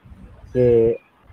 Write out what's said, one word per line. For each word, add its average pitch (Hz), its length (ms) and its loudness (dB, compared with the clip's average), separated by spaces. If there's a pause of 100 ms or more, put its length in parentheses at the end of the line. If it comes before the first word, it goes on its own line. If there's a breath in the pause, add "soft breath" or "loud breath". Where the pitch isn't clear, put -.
(540)
que 117 460 0 (340)